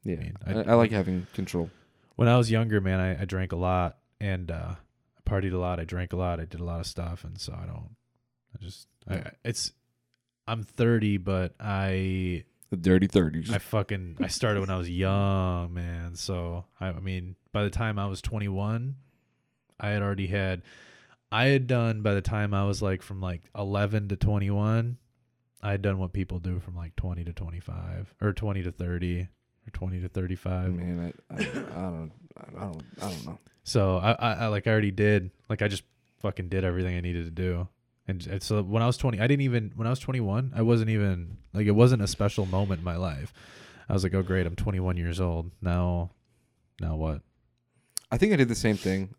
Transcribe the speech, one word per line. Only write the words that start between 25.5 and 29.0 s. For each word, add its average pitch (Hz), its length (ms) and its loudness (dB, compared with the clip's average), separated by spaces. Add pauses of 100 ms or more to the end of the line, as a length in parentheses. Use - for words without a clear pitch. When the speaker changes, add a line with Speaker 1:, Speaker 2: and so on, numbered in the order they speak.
Speaker 2:
I 104 100 -2
had 98 100 0
done 98 160 2
what 92 160 -4
people 92 260 -2
do 87 200 -4
from, 87 160 -10
like, 85 200 -10
twenty 87 280 -4
to 85 100 -8
twenty-five, 87 880 -10
or 101 120 2
twenty 98 300 -2
to 87 80 -4
thirty, 87 500 -2 (460)